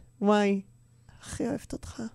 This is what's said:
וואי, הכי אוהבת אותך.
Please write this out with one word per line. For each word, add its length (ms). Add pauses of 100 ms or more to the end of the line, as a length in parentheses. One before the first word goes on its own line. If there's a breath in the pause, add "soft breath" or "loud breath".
(200)
וואי, 400 (600)
הכי 280
אוהבת 240
אותך. 300 (120)